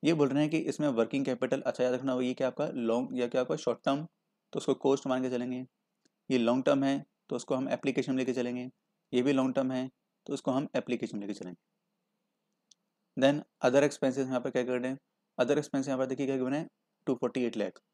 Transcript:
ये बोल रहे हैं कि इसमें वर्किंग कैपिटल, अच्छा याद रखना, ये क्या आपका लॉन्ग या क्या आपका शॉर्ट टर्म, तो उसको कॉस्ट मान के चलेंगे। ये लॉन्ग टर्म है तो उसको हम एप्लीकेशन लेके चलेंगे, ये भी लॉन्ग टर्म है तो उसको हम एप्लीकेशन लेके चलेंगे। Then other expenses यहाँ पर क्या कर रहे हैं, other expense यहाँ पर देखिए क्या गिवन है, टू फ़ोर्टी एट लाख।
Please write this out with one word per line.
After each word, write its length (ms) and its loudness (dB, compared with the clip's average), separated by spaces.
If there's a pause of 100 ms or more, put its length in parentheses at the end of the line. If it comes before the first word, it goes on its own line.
ये 100 6
बोल 140 4
रहे 140 2
हैं 80 2
कि 80 0 (100)
इसमें 200 0
वर्किंग 360 2
कैपिटल, 360 0
अच्छा 240 0
याद 100 2
रखना, 280 -2
ये 120 0
क्या 120 -2
आपका 280 -2
लॉन्ग 440 0
या 100 0
क्या 120 0
आपका 160 -2
शॉर्ट 280 -2
टर्म, 220 0 (460)
तो 60 -4
उसको 160 0
कॉस्ट 320 0
मान 160 0
के 80 -2
चलेंगे। 340 -4 (640)
ये 80 4
लॉन्ग 260 4
टर्म 200 4
है 200 -2 (240)
तो 80 -4
उसको 180 -4
हम 140 -4
एप्लीकेशन 500 -2
लेके 140 0
चलेंगे, 360 -4 (440)
ये 100 2
भी 100 4
लॉन्ग 220 2
टर्म 180 0
है 160 -4 (380)
तो 80 -4
उसको 160 -4
हम 260 0
एप्लीकेशन 440 -4
लेके 140 -6
चलेंगे। 220 -12 (1600)
Then 260 4 (220)
other 180 6
expenses 360 0
यहाँ 220 0
पर 100 -6
क्या 140 0
कर 160 -2
रहे 100 -4
हैं, 80 -6 (400)
other 200 4
expense 280 -2
यहाँ 120 -2
पर 80 2
देखिए 200 -2
क्या 100 0
गिवन 180 0
है, 120 -2 (400)
टू 80 2
फ़ोर्टी 300 -2
एट 120 -2
लाख। 240 -4 (140)